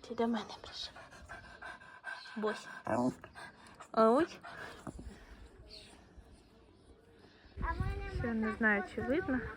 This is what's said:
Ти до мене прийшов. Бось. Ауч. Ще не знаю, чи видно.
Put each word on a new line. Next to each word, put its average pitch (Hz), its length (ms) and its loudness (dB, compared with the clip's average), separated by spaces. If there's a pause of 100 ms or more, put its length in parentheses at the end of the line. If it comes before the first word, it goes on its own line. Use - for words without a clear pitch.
Ти 240 60 -6
до 233 120 4
мене 220 360 0
прийшов. - 300 -10 (1400)
Бось. 214 300 -2 (1300)
Ауч. 233 360 8 (4000)
Ще 233 160 2
не 220 180 2
знаю, 214 320 4 (100)
чи 214 80 -2
видно. 262 380 2 (160)